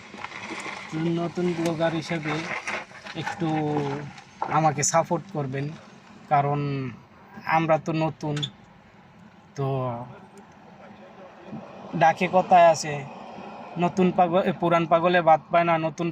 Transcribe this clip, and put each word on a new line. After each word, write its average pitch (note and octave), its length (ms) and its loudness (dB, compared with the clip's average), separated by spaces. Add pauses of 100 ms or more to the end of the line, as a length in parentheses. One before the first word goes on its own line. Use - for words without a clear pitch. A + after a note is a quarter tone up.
(1200)
নতুন E3+ 240 -2 (120)
ব্লগার E3 360 0
হিসেবে D#3 400 -4 (880)
একটু - 260 -4 (1120)
আমাকে D3+ 260 2
সাপোর্ট E3 400 0 (120)
করবেন, C#3 300 -4 (640)
কারণ C#3+ 300 2 (840)
আমরা D#3+ 400 2
তো E3+ 60 -2 (120)
নতুন। D3+ 320 -4 (1200)
তো C#3 120 -4 (2250)
ডাকে E3 260 4 (100)
কথায় F3 360 8
আছে, D3 200 -4 (880)
নতুন F#3 280 2
পাগল, F3+ 280 4 (100)
এ, - 20 0 (100)
পুরান E3+ 300 4
পাগলে F3 300 4
ভাত D#3 200 6 (100)
পায় E3+ 180 4
না, E3 80 4
নতুন D#3+ 340 -2